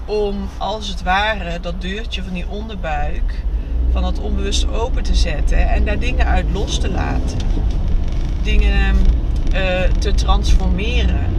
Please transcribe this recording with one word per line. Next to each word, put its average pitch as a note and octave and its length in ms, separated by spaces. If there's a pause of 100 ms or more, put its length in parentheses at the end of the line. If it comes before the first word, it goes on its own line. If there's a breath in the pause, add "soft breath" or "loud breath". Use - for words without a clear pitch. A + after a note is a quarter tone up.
om, G3+ 440 (100)
als G#3 300
het F3 140
ware, F3+ 580
dat F3 200
deurtje F#3+ 420
van F#3 100
die F3 160
onderbuik, F#3+ 960 (480 loud breath)
van E3+ 100
dat F#3 160
onbewust E3+ 500
open A#3 340
te F#3 120
zetten D3 540
en - 160
daar G#3+ 140
dingen - 280
uit - 260
los - 260
te - 120
laten. C#3 480 (1040)
Dingen, - 540 (560)
eh, F#3 300 (160)
te G3 160
transformeren. F#3+ 1120 (120)